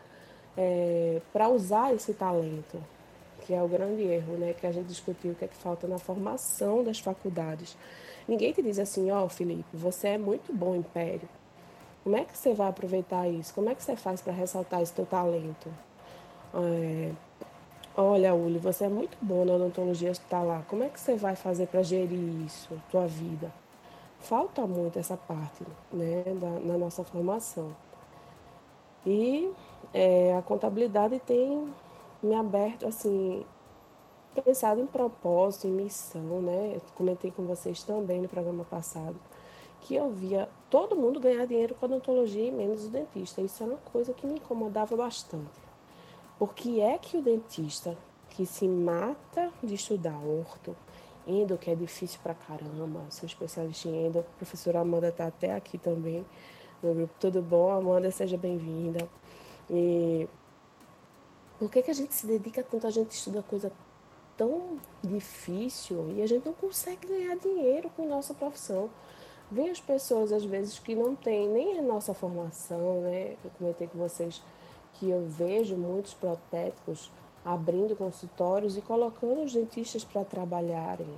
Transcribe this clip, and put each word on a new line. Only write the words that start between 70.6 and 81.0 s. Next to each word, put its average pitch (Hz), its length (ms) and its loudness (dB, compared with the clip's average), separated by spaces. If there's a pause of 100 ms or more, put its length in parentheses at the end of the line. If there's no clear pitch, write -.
que - 160 -6
não 233 200 2
têm 208 320 0
nem 294 320 2
a 311 40 0
nossa 214 320 0
formação, 175 880 -2
né? 180 420 -4
Eu 185 140 -10
comentei 175 280 -2
com 170 120 -10
vocês 170 440 -4 (520)
que 190 160 -2
eu 180 180 2
vejo 185 480 0
muitos 180 380 -4
protéticos 170 1000 -6 (320)
abrindo 175 500 0
consultórios 190 840 -2
e - 20 -6
colocando 233 600 0
os 277 100 -4
dentistas 233 520 -2
pra 202 200 -2
trabalharem. 175 920 -4